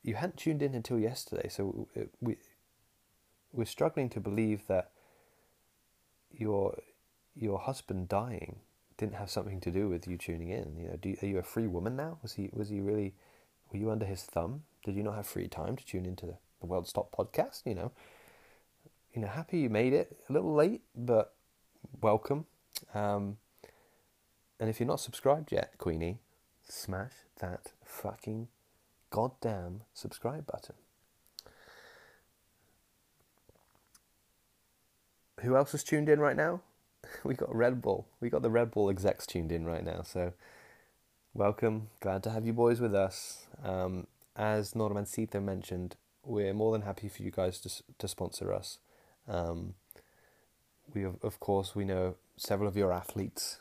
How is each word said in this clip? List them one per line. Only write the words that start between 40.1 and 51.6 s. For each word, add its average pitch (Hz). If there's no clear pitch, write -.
welcome. 107
Glad 98
to 110
have 110
you 113
boys 117
with 110
us. -
Um, 92
as 107
Normancito 104
mentioned, 92
we're 104
more 110
than 107
happy 101
for -
you 98
guys 95
to -
s-, -
to 98
sponsor 92
us. -
Um, 87
we 98
of, 92
of 107
course, 98